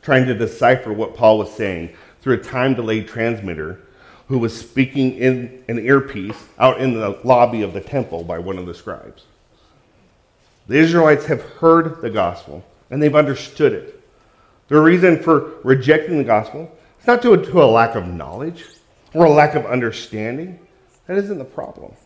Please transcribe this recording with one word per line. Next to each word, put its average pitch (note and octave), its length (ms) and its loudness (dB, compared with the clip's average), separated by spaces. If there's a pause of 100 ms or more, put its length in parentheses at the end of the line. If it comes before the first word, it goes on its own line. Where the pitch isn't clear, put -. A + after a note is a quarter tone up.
trying C3 260 2
to B2 60 -2
decipher A2+ 600 0
what G#2 240 -8
Paul A2 200 4
was G#2 140 -4
saying F2+ 380 -6 (320)
through B2+ 140 0
a G2 80 -10
time-delayed A#2 680 -4
transmitter G2 720 -6 (480)
who C3 100 0
was A2+ 180 -4
speaking C3 600 -2
in B2 500 -2
an A#2 120 -6
earpiece G#2+ 640 -2 (180)
out B2 200 2
in B2+ 140 0
the G#2 320 -4
lobby A#2+ 360 2
of F#2+ 120 -6
the F#2+ 80 -8
temple G2 420 -8
by E2+ 160 -8
one F#2 180 -8
of F2+ 80 -10
the E2+ 80 -12
scribes. - 500 -18 (1500)
The B2+ 80 0
Israelites D#3+ 480 4
have D3 160 -4
heard E3 600 2
the A#2 80 -6
gospel, F#2 540 -4 (260)
and D3 140 -2
they've D3 120 2
understood C#3 580 0
it. - 280 -14 (680)
Their D3+ 120 6
reason F3 400 4
for D#3 420 0
rejecting D3+ 540 2
the C#3 60 0
gospel A2+ 500 -2 (280)
is - 60 -2
not A#3+ 140 2
due A#3 160 6
to - 260 2
a - 20 8
lack A2+ 300 4
of F#2 120 -8
knowledge F2 580 -12 (480)
or E3+ 120 2
a D3+ 60 6
lack D3 240 4
of A2 100 -2
understanding. A#2+ 960 -8 (480)
That F#3 100 -4
isn't G3+ 200 -6
the C3 80 -12
problem. - 480 -16 (120)